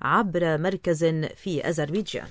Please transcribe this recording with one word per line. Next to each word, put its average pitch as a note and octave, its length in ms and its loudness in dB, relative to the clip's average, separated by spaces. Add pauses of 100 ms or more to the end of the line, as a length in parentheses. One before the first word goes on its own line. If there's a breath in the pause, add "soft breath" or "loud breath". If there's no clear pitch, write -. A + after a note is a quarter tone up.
عبر E3+ 560 2
مركز F3 460 0 (320)
في E3+ 320 -4
أذربيجان. D#3+ 640 -2